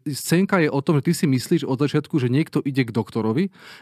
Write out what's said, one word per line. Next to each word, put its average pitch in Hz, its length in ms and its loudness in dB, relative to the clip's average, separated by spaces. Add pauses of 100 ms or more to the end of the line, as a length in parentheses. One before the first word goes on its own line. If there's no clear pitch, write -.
scénka 175 560 0
je 151 80 0
o 139 80 0
tom, 143 240 2
že - 20 0
ty 175 80 2
si - 140 -2
myslíš 135 400 0
od 127 80 0
začiatku, 147 400 -2
že 127 160 0
niekto 147 320 0
ide 135 240 -2
k 110 80 -6
doktorovi 113 560 -2 (300)